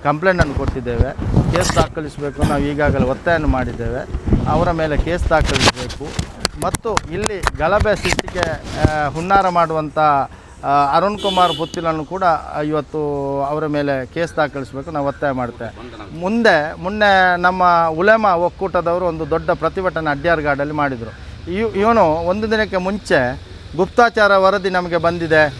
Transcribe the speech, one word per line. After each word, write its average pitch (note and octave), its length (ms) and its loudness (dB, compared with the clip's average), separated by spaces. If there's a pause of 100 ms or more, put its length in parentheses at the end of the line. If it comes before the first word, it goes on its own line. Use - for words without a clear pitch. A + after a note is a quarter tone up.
ಕಂಪ್ಲೇಂಟನ್ನು D#3 500 2
ಕೊಟ್ಟಿದ್ದೇವೆ. B2 580 0 (440)
ಕೇಸ್ E3+ 200 0
ದಾಖಲಿಸಬೇಕು D3 680 -2
ನಾವು C#3+ 180 0
ಈಗಾಗಲೇ C#3+ 480 0
ಒತ್ತಾಯವನ್ನು D#3 380 0
ಮಾಡಿದ್ದೇವೆ. A#2+ 520 -2 (500)
ಅವರ E3 220 2
ಮೇಲೆ D#3 260 0
ಕೇಸ್ E3+ 320 0
ದಾಖಲಿಸಬೇಕು C3 1040 0 (280)
ಮತ್ತು F#3+ 340 -4 (160)
ಇಲ್ಲಿ G3 300 -4 (160)
ಗಲಭೆ G3+ 380 2
ಸೃಷ್ಟಿಗೆ, F3 540 -4
ಆ, D3+ 580 -2
ಹುನ್ನಾರ F#3 420 2
ಮಾಡುವಂಥ, D#3+ 500 0 (640)
ಆ, C#3+ 340 2
ಅರುಣ್ G3 220 0
ಕುಮಾರ್ F#3 380 2
ಪುತ್ತಿಲನ್ನು D#3+ 480 -4
ಕೂಡ F#3 180 -6 (420)
ಇವತ್ತು D3+ 320 -4 (460)
ಅವರ D3+ 240 -4
ಮೇಲೆ C#3+ 380 -2
ಕೇಸ್ E3 320 -6
ದಾಖಲಿಸಬೇಕು C#3 540 -4
ನಾವು C#3+ 160 -2
ಒತ್ತಾಯ C#3 240 -2
ಮಾಡ್ತೇವೆ. A#2+ 600 -8 (260)
ಮುಂದೆ, F3 600 2
ಮೊನ್ನೆ F#3+ 600 2
ನಮ್ಮ F#3 220 2 (260)
ಉಲೇಮಾ G3+ 440 4
ಒಕ್ಕೂಟದವರು F3 720 0
ಒಂದು D#3+ 240 -4
ದೊಡ್ಡ D#3+ 200 -2
ಪ್ರತಿಭಟನೆ E3 600 -2
ಅಡ್ಯಾರ್ D#3 320 0
ಗಾರ್ಡಲ್ಲಿ C#3+ 320 -2
ಮಾಡಿದರು. C3 380 -2 (400)
ಇವ್-, G3+ 280 -2
ಇವನು G#3+ 260 6
ಒಂದು F3 460 0
ದಿನಕ್ಕೆ G#3+ 260 0
ಮುಂಚೆ F3+ 640 0 (380)
ಗುಪ್ತಚರ G#3 580 4
ವರದಿ F#3+ 340 4
ನಮಗೆ F3+ 280 -2
ಬಂದಿದೆ D#3+ 640 2